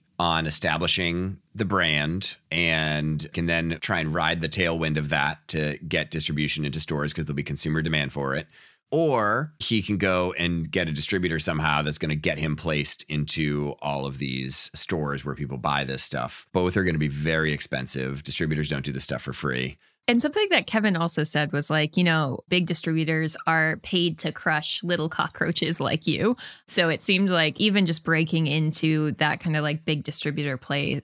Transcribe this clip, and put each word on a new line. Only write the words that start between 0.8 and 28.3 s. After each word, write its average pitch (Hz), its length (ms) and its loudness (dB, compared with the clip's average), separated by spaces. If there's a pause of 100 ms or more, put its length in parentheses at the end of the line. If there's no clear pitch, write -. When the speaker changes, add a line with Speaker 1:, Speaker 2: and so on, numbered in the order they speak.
Speaker 1:
the 104 100 -2
brand 85 680 2 (160)
and 78 840 2
can 85 140 0
then 82 340 0
try 92 180 -2
and 78 140 -2
ride 82 280 2
the 78 80 -2
tailwind 82 480 0
of 73 120 -2
that 73 380 0
to 76 400 -2
get 78 240 -2
distribution 76 540 -2
into 71 140 -4
stores 73 340 -4
'cause 80 120 -4
there'll 71 100 -4
be 71 60 -2
consumer 78 400 -2
demand 76 320 0
for 69 220 -4
it. 80 100 -4 (460)
Or 135 680 2
he 110 220 0
can 101 160 -2
go 90 400 2
and 85 320 0
get 90 180 0
a 78 60 -2
distributor 82 460 0
somehow 76 420 2
that's 76 160 -2
gonna 78 180 -2
get 76 220 -2
him 76 180 -2
placed 76 540 -2
into 73 720 -2
all 71 240 -2
of 69 140 -8
these 65 560 -4
stores 73 500 -4
where 69 100 -4
people 67 220 -6
buy 71 260 0
this 65 200 -4
stuff. - 500 -6
Both 90 240 2
are 95 60 4
gonna 82 160 2
be 76 80 2
very 78 460 0
expensive. 69 680 -4
Distributors 76 460 -2
don't 69 160 -2
do 71 60 -4
this 65 120 -6
stuff 65 200 -4
for 67 100 -6
free. 65 440 -4 (280)
Speaker 2:
And 240 160 4
something 403 280 0
that 302 180 2
Kevin 208 300 2
also 165 260 0
said 151 300 0
was 143 160 -2
like, 156 260 0
you 180 80 6
know, 160 360 2 (100)
big 180 160 4
distributors 160 720 0 (100)
are 160 360 2
paid 170 360 0
to 156 140 -4
crush - 500 -2
little 170 240 0
cockroaches - 720 -2
like - 260 0
you. 202 300 2 (320)
So 170 220 4
it - 120 0
seemed 196 280 4
like 165 320 2
even 202 240 6
just 165 180 0
breaking 160 440 2